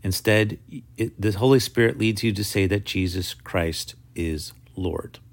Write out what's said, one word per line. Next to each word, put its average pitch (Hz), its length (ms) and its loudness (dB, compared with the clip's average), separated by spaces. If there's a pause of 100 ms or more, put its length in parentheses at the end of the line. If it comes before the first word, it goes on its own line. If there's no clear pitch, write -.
Instead, 107 560 2 (400)
it, 113 200 -4
the 107 140 0
Holy 127 260 6
Spirit 117 400 2
leads 110 240 0
you 113 100 2
to 98 120 -2
say 98 220 0
that 101 180 0
Jesus 90 480 -2
Christ - 640 -4 (200)
is 80 380 -6 (240)
Lord. - 420 -6 (140)